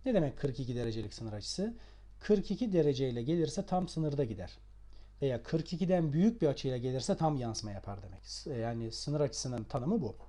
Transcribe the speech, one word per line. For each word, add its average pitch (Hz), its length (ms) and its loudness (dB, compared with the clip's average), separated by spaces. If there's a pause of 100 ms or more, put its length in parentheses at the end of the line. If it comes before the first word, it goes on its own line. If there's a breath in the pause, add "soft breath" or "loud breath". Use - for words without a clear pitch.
Ne 254 80 2
demek 151 240 4
kırk 139 220 -2
iki 123 160 -4
derecelik 113 380 -4
sınır 110 180 -8
açısı? 185 420 -4 (460 loud breath)
Kırk 202 300 4
iki 208 220 0
dereceyle 135 500 4
gelirse 160 440 2
tam 180 220 0
sınırda 147 360 0
gider. 95 340 -6 (640 soft breath)
Veya 127 200 0
kırk 160 300 -2
ikiden 170 400 2
büyük 208 300 4
bir 165 40 6
açıyla 131 300 0
gelirse 127 400 0
tam 156 200 4
yansıma 113 360 -4
yapar 98 300 -8
demek. 92 240 -14
S-, - 280 -8
yani 117 380 -2
sınır 147 280 -2
açısının 127 440 0
tanımı 151 380 0
bu. 113 140 -4 (120)